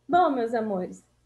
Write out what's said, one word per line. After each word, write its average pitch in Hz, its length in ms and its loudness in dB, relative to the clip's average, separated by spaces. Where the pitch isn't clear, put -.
Bom, 339 220 4
meus 240 220 -2
amores, 202 520 -4